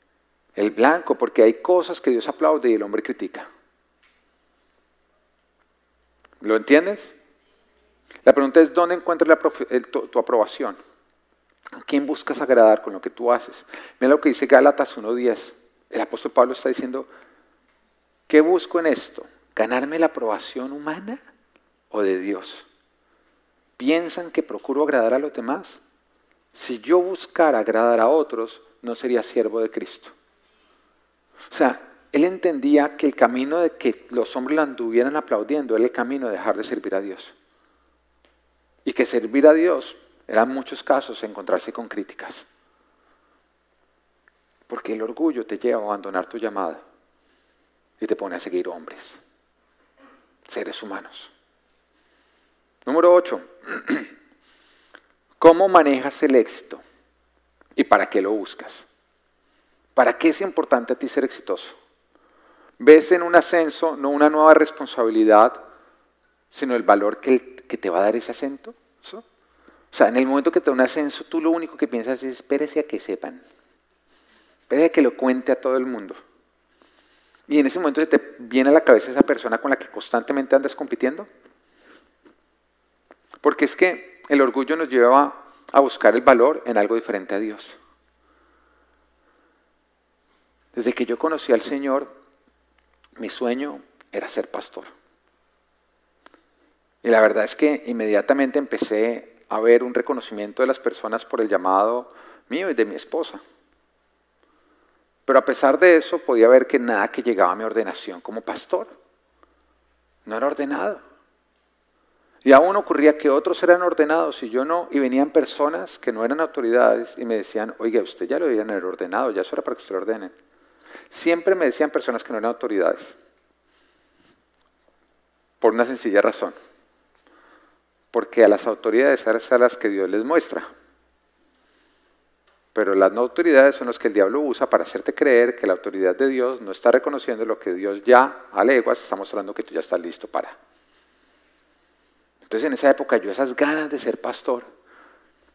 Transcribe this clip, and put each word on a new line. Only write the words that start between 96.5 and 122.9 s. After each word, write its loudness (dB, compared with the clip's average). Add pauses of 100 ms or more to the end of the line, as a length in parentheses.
Y 0
la 6
verdad 4
es -6
que 0
inmediatamente 0
empecé -4 (140)
a -4
ver 6
un -8
reconocimiento -6
de 2
las -4
personas -6
por -4
el -2
llamado 0 (360)
mío -6
y -6
de 0
mi -8
esposa. -10 (1800)
Pero 4
a 2
pesar 2
de 8
eso, -2
podía 4
ver 8
que 0
nada -2
que -8
llegaba 0
a -6
mi -10
ordenación -8
como -12
pastor. -8 (1400)
No -10
era -2
ordenado. -6 (1400)
Y 4
aún 8
ocurría 2
que 0
otros 0
eran 6
ordenados -2
y -10
yo -4
no, -4
y -2
venían 0
personas -2
que -4
no -4
eran -4
autoridades 0
y -12
me -4
decían, -8
"Oiga, 0
usted -10
ya -4
lo -4
debían -2
haber -6
ordenado, -6
ya -4
eso -10
era -6
para -8
que -16
usted -10
lo -6
ordenen". -8 (760)
Siempre -2
me -2
decían -2
personas -6
que -12
no -6
eran -4
autoridades. -4 (2500)